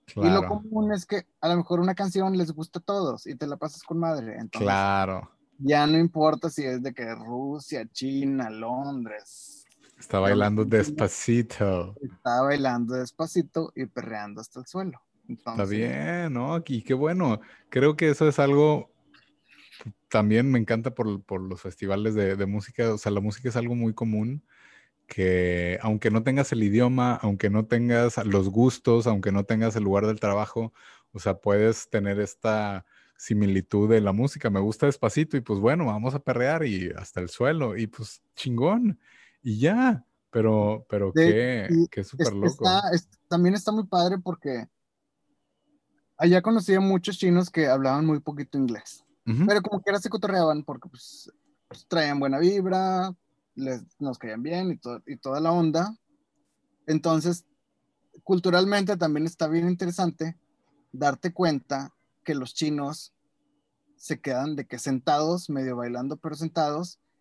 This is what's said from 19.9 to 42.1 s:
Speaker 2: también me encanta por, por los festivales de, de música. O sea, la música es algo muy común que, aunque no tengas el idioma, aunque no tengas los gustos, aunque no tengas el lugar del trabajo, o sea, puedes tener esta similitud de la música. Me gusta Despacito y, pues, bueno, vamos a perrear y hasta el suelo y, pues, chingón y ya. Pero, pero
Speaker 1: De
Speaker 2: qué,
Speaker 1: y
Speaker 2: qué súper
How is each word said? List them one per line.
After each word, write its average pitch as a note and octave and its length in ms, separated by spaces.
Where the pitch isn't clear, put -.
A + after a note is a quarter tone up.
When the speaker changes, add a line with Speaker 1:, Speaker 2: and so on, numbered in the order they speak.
Speaker 2:
también A2 420
me B2+ 80
encanta A2+ 360
por, G#2 280
por F#2+ 200
los F#2 180
festivales G2+ 540
de, G2 220
de G2 100
música. G#2 480
O G#2 40
sea, G#2 140
la G2+ 80
música A2 300
es A2 60
algo A#2+ 180
muy A#2 180
común A2+ 500
que, F2+ 760
aunque G#2+ 280
no A2 120
tengas C3+ 300
el A2+ 100
idioma, B2 540
aunque G2+ 340
no G#2+ 160
tengas A#2+ 600
los G2 220
gustos, A#2 580
aunque G#2 260
no G2 120
tengas A2 320
el G#2+ 80
lugar G2 220
del A2 140
trabajo, G#2+ 520
o G#2+ 60
sea, F#2+ 220
puedes G#2 500
tener G2+ 300
esta G#2 640
similitud G#2 720
de A2+ 120
la G2+ 120
música. B2 380
Me G2 100
gusta A2 260
Despacito C#3+ 500
y, C3 40
pues, G#2+ 200
bueno, C#3+ 260
vamos A2+ 280
a C#3+ 60
perrear C#3 440
y F#2 320
hasta - 240
el F2+ 100
suelo C3 460
y, A2 100
pues, - 360
chingón F3 640
y G#2+ 160
ya. G#3 460
Pero, A2 600
pero G2 220
Speaker 1:
De D#3+ 120
Speaker 2:
qué, A#2+ 500
Speaker 1:
y E3 140
Speaker 2:
qué G2 160
súper C3+ 300